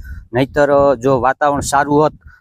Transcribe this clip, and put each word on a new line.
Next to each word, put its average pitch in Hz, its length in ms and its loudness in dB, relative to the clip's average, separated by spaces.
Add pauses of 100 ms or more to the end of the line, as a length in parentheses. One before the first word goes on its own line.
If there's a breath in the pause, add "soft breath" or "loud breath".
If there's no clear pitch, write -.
(320 loud breath)
નહીતર 139 640 2
જો 127 260 0
વાતાવરણ 135 400 0
સારું 143 340 -2
હોત 151 180 2 (280 soft breath)